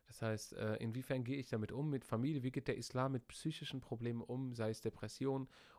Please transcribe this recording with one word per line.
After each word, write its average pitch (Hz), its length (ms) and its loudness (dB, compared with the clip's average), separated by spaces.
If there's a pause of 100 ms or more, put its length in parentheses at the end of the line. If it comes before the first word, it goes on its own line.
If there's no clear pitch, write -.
das - 140 -16
heißt, 110 320 0
äh, 107 240 2
inwiefern 127 480 0
gehe 135 140 0
ich 131 100 -4
damit 107 240 0
um, 147 160 0
mit 135 160 0
Familie, 127 380 2
wie 123 100 2
geht 131 160 -2
der 127 80 4
Islam 127 360 2
mit 127 160 0
psychischen 151 520 -4
Problemen 117 400 -2
um, 127 320 -2
sei 113 160 2
es 110 140 0
Depression, 131 680 0 (300)